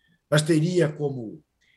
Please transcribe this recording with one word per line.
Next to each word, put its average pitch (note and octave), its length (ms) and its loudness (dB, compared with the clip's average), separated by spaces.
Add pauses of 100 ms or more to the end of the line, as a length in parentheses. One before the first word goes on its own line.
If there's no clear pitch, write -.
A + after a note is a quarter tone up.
(300)
mas D3+ 120 4
teria D#3+ 460 2
como B2+ 540 -8 (340)